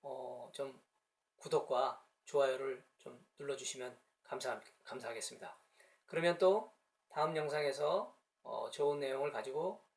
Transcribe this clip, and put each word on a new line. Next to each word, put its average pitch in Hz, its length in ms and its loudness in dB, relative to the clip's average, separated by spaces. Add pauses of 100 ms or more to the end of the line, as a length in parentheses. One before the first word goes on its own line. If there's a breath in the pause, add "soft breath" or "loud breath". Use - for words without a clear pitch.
어, 123 480 -10
좀 131 280 -6 (580)
구독과 139 640 2 (220)
좋아요를 135 580 2 (140)
좀 - 260 -16 (140)
눌러주시면 131 600 -8 (240)
감사-, 123 380 -4 (240)
감사하겠습니다. 113 720 -10 (500 soft breath)
그러면 170 320 2
또 190 340 6 (360)
다음 156 280 0
영상에서, 147 800 0 (280)
어, 113 280 -6
좋은 143 300 2
내용을 135 320 -2
가지고 147 500 -4 (140)